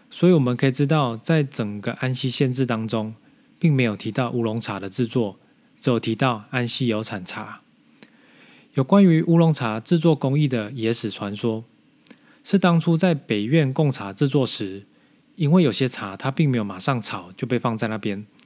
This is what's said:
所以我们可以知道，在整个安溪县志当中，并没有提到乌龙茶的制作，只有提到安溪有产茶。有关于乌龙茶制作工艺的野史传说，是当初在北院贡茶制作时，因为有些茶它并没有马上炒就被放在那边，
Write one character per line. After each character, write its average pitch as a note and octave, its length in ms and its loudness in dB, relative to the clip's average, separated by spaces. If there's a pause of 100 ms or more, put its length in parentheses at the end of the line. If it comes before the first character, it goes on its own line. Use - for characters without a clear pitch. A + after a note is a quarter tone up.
(120)
所 - 180 4
以 - 20 8
我 E3+ 80 6
们 B2 160 2
可 C3+ 120 0
以 C3 40 2
知 C#3+ 140 0
道， C#3 320 0
在 D#3 240 0
整 G#2+ 400 -6
个 A#2 120 -6
安 B2+ 200 -4
溪 B2+ 160 -4
县 B2+ 240 0
志 C3 120 0
当 A2+ 220 -4
中， A2 280 -4 (420)
并 E3 160 2
没 C3 100 4
有 G#2+ 140 0
提 A2+ 140 -6
到 A#2+ 180 -2
乌 A#2 140 -2
龙 A2+ 180 -2
茶 G2+ 180 -6
的 G2 80 -10
制 A#2 200 -2
作， A2 320 -2 (400)
只 - 100 -2
有 A#2+ 100 2
提 A2+ 140 -2
到 A2+ 380 -2
安 B2 160 -2
溪 B2+ 200 -2
有 G#2+ 140 0
产 G#2 240 -8
茶。 - 360 -12 (1120)
有 C3+ 80 2
关 G3 200 6
于 E3 200 6
乌 E3 140 4
龙 E3 160 4
茶 A2+ 260 -4
制 E3+ 180 0
作 D#3+ 180 4
工 C#3 240 0
艺 D3+ 80 2
的 A2+ 240 -2
野 A2+ 220 0
史 A2+ 160 -2
传 G2+ 260 -8
说， A2 280 -4 (800)
是 - 160 2
当 F3 200 4
初 E3 160 2
在 F3 180 2
北 A2+ 300 -2
院 C3+ 300 2
贡 D3+ 160 2
茶 G2+ 240 -6
制 C#3+ 140 0
作 C3+ 180 2
时， G2 400 -6 (500)
因 D3+ 160 0
为 F3+ 120 6
有 C3 80 4
些 C3 160 0
茶 G2+ 280 -6
它 C3 140 -4
并 C#3+ 200 2
没 B2 80 0
有 A2 60 -2
马 F#2+ 140 -8
上 A#2+ 240 -2
炒 F#2 300 -8
就 A#2 160 -8
被 A#2+ 100 -2
放 A#2 200 -2
在 A2+ 100 -4
那 A2 100 -4
边， G#2 280 -8 (200)